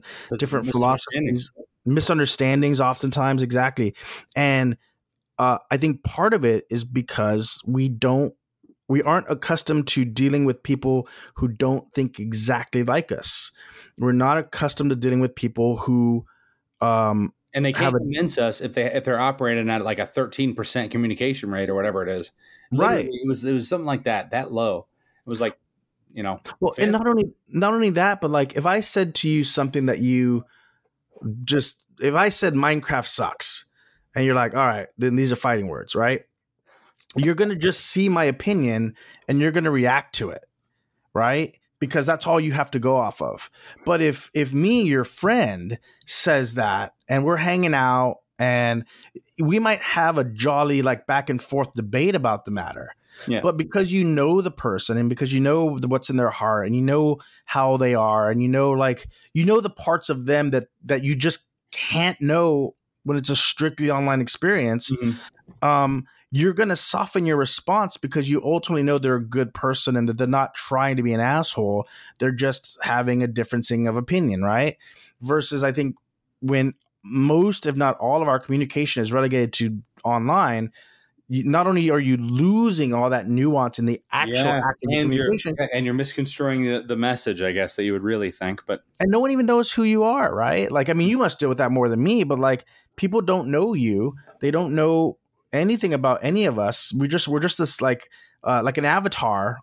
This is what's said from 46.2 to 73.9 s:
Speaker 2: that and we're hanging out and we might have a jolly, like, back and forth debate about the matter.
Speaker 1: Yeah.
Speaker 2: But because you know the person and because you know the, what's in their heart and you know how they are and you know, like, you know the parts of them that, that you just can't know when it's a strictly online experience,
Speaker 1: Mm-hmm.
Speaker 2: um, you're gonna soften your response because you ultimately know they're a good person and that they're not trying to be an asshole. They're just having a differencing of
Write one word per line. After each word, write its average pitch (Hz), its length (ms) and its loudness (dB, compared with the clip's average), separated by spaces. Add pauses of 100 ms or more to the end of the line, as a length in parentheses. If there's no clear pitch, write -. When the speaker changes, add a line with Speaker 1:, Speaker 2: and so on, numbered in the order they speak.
Speaker 2:
that 101 380 -2 (160)
and 135 160 0
we're 170 120 2
hanging 175 360 0
out 127 440 2 (220)
and 120 460 0 (540)
we 165 200 2
might 220 220 0
have 165 360 0
a 139 60 2
jolly, 139 580 0
like, 127 260 0
back 139 220 -2
and 127 120 -2
forth 139 320 -4
debate 123 420 0
about 117 300 -2
the 101 60 -8
matter. - 440 -8 (320)
Speaker 1:
Yeah. 117 140 -2
Speaker 2:
But 170 160 0
because 180 340 -2
you 185 120 2
know 160 380 2
the 180 100 -4
person 113 460 -2
and 117 120 0
because 131 240 -2
you 135 80 2
know 151 360 2
the, 123 100 -4
what's 127 220 -2
in 131 80 0
their 123 140 2
heart 107 360 0
and 113 80 0
you 127 60 0
know 147 380 2 (260)
how 135 320 2
they 127 180 2
are 110 340 2
and 117 120 0
you 123 60 0
know, 135 240 2
like, 131 360 0 (260)
you 165 120 2
know 214 140 6
the 214 120 -4
parts - 380 -2
of 131 160 -4
them 147 260 2
that, 127 160 0 (180)
that 135 180 -2
you 143 120 0
just 143 320 -2 (240)
can't - 500 -2
know 151 540 2 (280)
when 143 140 -2
it's 131 120 -4
a 143 60 2
strictly 151 560 0
online 139 300 2
experience, 123 680 0
Speaker 1:
Mm-hmm. - 800 -4
Speaker 2:
um, 135 380 2 (240)
you're 160 220 2
gonna 196 240 2
soften - 500 -2
your 156 100 2
response 185 600 -2
because 139 320 -4
you 143 140 0
ultimately 165 380 0
know 143 160 2
they're 131 180 2
a 120 80 -2
good 117 300 -2
person 131 440 -2
and 117 120 0
that 113 80 -4
they're 127 80 0
not 131 300 0
trying 135 400 -2
to 127 80 -2
be 117 100 0
an 113 60 0
asshole. 117 640 0 (320)
They're 131 140 0
just 131 500 -4
having 123 400 0
a 123 60 0
differencing 117 640 -2
of 113 80 -2